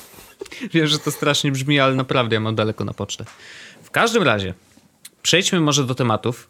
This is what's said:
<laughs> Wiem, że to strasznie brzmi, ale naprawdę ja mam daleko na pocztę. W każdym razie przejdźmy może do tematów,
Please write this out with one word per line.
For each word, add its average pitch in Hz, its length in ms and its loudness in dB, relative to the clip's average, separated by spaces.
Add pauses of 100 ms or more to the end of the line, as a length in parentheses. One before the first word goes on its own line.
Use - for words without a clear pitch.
(120)
<laughs> - 640 -14
Wiem, 160 120 4
że 151 120 0
to 151 120 -6
strasznie 143 420 0
brzmi, 139 280 0
ale 135 140 4
naprawdę 131 420 0
ja 107 40 0
mam 110 140 -2
daleko 107 300 -2
na 98 80 -6
pocztę. - 320 -10 (580)
W - 80 -20
każdym 220 320 2
razie 101 320 0 (680)
przejdźmy 175 380 2
może 147 240 2
do 123 100 -2
tematów, 117 540 -2